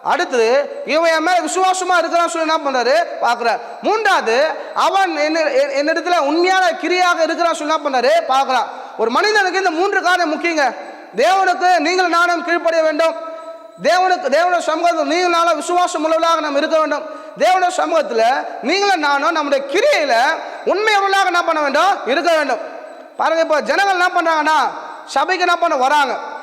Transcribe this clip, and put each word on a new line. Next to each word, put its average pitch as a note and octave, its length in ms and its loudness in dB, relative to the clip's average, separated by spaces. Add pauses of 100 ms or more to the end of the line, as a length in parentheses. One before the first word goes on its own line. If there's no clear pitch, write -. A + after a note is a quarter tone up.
அடுத்தது, B3 800 0
இவன் D#4+ 260 0
என் D#4+ 120 0
மேல F4+ 160 2
விசுவாசமா F4+ 640 0
இருக்கிறான்னு E4 260 0
சொல்லி D#4+ 260 -2
என்ன D#4+ 40 0
பண்றாரு? C4+ 460 0 (160)
பார்க்கிறார். A#3 400 0 (220)
மூன்றாவது, D#4 640 2 (280)
அவன் E4+ 420 0
என்ன, D#4 220 0
என்-, C#4+ 300 2
என்னிடத்துல D#4+ 480 0
உண்மையான E4+ 580 2
கிரியாக F4 500 0
இருக்கிறான்னு E4 280 0
சொல்லி D4+ 200 -4
என்ன D4 160 -2
பண்றாரு? B3+ 200 2 (180)
பார்க்கிறார். C4 400 0 (300)
ஒரு A3 120 0
மனிதனுக்கு F#4 480 0
இந்த F#4+ 120 0
மூன்று F#4 320 0
காரியம் F4 320 0
முக்கியங்க. D#4 420 -2 (400)
தேவனுக்கு F4+ 640 2
நீங்கள் F4 320 0
நானும் E4+ 340 0
கீழ்ப்படிய E4 400 0
வேண்டும். D#4+ 320 0 (680)
தேவனுக்கு, D4 540 2
தேவனுடைய F4 220 2
சமூகத்தில் D#4+ 460 0
நீங்கள் F4 240 0
நானும் E4+ 260 2
விசுவாசம் F4 500 -2
உள்ளவர்களாக D#4+ 340 2
நாம் D4+ 160 -4
இருக்க D#4 240 0
வேண்டும். D4 240 -2 (340)
தேவனுடைய F4+ 400 2
சமூகத்துல C#4+ 680 0 (160)
நீங்களும் F#4 380 0
நானும் C#4+ 320 0
நம்முடைய C#4+ 400 -2
கிரியையில F4 440 2 (500)
உண்மையுள்ளவர்களாக G4 600 2
என்ன F4 180 2
பண்ண D#4+ 180 0
வேண்டும்? D4+ 460 2
இருக்க E4 280 2
வேண்டும். C#4 240 0 (580)
பாருங்க, D#4+ 240 0
இப்ப D4+ 200 2
ஜனங்கள் F4+ 380 0
என்ன F4+ 80 2
பண்றாங்கன்னா, D#4 800 0 (200)
சபைக்கு F4+ 400 0
என்ன F4 100 2
பண்ண E4+ 200 0
வராங்க? C4+ 420 2 (240)